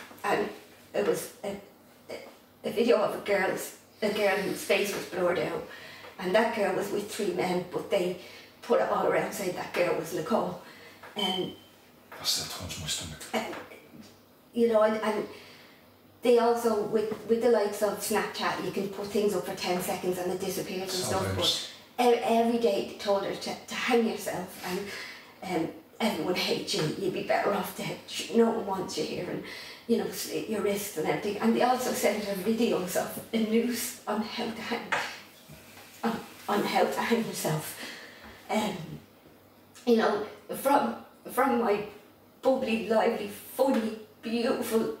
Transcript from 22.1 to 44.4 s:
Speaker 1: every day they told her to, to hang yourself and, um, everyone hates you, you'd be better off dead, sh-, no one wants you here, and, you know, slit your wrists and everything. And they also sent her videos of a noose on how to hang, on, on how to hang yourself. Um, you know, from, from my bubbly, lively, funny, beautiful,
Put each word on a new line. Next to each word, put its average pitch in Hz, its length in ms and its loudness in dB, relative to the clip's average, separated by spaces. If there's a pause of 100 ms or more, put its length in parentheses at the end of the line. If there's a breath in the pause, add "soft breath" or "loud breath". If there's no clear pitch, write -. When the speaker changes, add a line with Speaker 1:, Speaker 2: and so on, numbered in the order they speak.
Speaker 1:
every 233 360 4
day 202 320 2
they - 60 -12
told 196 260 2
her 180 120 -4
to, - 200 -6 (120)
to - 80 -8
hang 233 320 4
yourself - 600 -6
and, 185 120 -2 (840 loud breath)
um, - 40 -4 (300)
everyone 180 360 0
hates - 380 -2
you, 175 80 0 (180)
you'd 190 140 0
be - 100 -2
better - 300 2
off - 240 -4
dead, - 200 -6 (100)
sh-, - 280 -8
no 233 140 8
one 196 160 -2
wants 190 320 -4
you 151 60 0
here, - 260 -4
and, - 140 -6 (440 loud breath)
you 226 100 4
know, 196 120 0
slit - 400 -6
your 208 120 -2
wrists 202 360 -2
and 156 100 -2
everything. 180 340 -2
And 226 140 4
they 233 60 2
also 247 300 2
sent 208 340 0
her 196 100 -4
videos 202 600 0
of - 280 -2 (100)
a 226 40 0
noose 226 680 0
on 214 140 0
how 233 240 -6
to 226 160 -6
hang, 233 180 -4 (1200)
on, 226 160 0 (300)
on 202 140 2
how - 220 2
to - 160 0
hang 226 240 2
yourself. 156 540 -4 (680 loud breath)
Um, 208 260 0 (1080)
you 233 120 8
know, - 280 2 (300)
from, 254 400 4 (360)
from 240 300 4
my 208 220 2 (580)
bubbly, 226 480 2
lively, 214 380 2
funny, 226 720 0 (240)
beautiful, 233 760 0